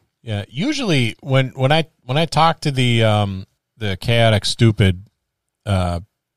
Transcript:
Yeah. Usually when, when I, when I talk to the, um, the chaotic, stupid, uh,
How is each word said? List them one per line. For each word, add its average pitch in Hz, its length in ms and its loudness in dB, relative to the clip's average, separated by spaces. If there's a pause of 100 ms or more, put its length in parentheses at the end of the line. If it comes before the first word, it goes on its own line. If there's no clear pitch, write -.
(220)
Yeah. 101 280 -6
Usually 175 720 -2
when, 131 280 0
when 131 220 0
I, 156 140 2 (180)
when 127 140 -6
I 165 80 0
talk 160 360 0
to 147 100 -2
the, 123 320 2
um, 101 420 0 (320)
the 98 200 -6
chaotic, 113 480 2
stupid, 104 600 2 (600)
uh, 90 340 -2 (360)